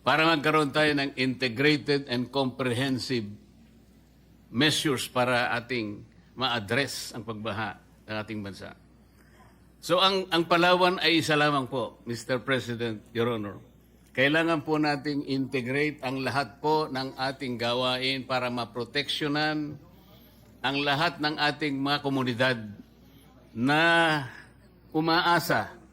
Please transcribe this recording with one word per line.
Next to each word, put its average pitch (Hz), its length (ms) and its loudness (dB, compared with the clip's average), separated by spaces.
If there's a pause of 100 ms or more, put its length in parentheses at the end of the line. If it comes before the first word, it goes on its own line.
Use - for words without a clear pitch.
Para 151 240 4
magkaroon 151 480 2
tayo 151 240 4
ng 139 160 -2
integrated 135 960 0
and 123 240 -2
comprehensive 127 960 -2 (1200)
measures 139 560 0
para 123 560 0
ating 113 400 -6 (320)
ma-address 120 800 -2
ang 120 80 -10
pagbaha 107 560 -6 (320)
ng 110 80 -8
ating 107 240 -8
bansa. 98 320 -12 (1040)
So, 180 240 2
ang, 190 320 4
ang 165 160 2
Palawan 180 520 6
ay 160 200 4
isa 151 160 2
lamang 143 320 2
po, 123 400 -6
Mister 120 320 -4
President, 117 600 -4 (120)
Your 117 160 0
Honor. 104 320 -6 (500)
Kailangan 156 540 2
po 156 160 2
nating 143 480 0
integrate 135 720 -2
ang 135 180 -4
lahat 131 380 -4
po 151 300 2
ng 131 260 -6
ating 131 460 -4
gawain 127 680 -2
para 123 240 -2
maproteksyonan 147 1300 -4 (840)
ang 139 240 -2
lahat 147 320 0
ng 151 220 -2
ating 147 400 -2
mga 143 260 0
komunidad 127 520 0 (960)
na 143 260 2 (1120)
umaasa 165 800 2 (200)